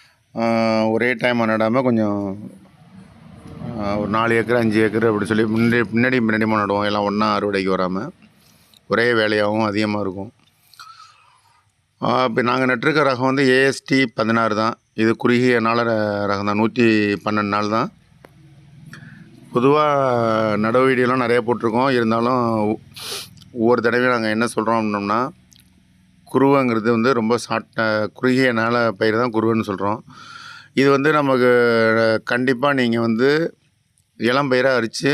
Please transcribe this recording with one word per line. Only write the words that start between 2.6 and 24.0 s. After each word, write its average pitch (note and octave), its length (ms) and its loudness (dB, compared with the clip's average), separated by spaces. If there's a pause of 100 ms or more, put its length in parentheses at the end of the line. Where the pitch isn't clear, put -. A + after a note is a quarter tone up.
ஆ, G#2 300 -4
ஒரு G#2 120 -4
நாலு A2+ 240 0
ஏக்கர், A2+ 280 0
அஞ்சு A2 180 2
ஏக்கர் A2 320 2
அப்படி G#2 160 -2
சொல்லி A2 180 0
முன்னாடி, A#2 420 2
பின்னாடி, B2 320 0
பின்னாடியுமா A2 440 0
நடுவோம். G2+ 260 0
எல்லாம் G#2 200 -2
ஒண்ணா G#2+ 240 0
அறுவடைக்கு G2 420 -2
வராம F#2 320 -4 (840)
ஒரே A2+ 220 2
வேலையாகவும் G#2+ 580 0
அதிகமா G#2 300 -2
இருக்கும். G2 320 -8 (1700)
ஆ, - 80 -4 (160)
இப்ப B2 180 -2
நாங்க B2+ 240 0
நட்டிருக்க B2+ 360 0
ரகம் C3 260 0
வந்து C3+ 180 2
ஏ B2+ 160 4
எஸ் C3+ 220 0
டி C3+ 120 0 (180)
பதினாறு A2+ 400 0
தான். A2 200 0 (200)
இது A2+ 220 2
குறுகிய B2 440 2
நாள A2+ 220 0
ர-, A2+ 120 0 (320)
ரகம் G2+ 220 -4
தான், G#2 120 0
நூத்தி A2+ 240 2 (340)
பன்னெண்டு G#2 360 -2
நாள் G#2 180 -2
தான். A2+ 160 -2 (1600)
பொதுவா C#3+ 380 2 (680)
நடவு A#2 300 2
வீடியோலாம் B2+ 380 2
நிறைய A#2+ 160 2
போட்டிருக்கோம். A#2 500 -2
இருந்தாலும் A#2+ 500 0 (220)
ஒ-, G#2+ 160 -2 (760)
ஒவ்வொரு A#2+ 300 2
தடவையும் B2 320 2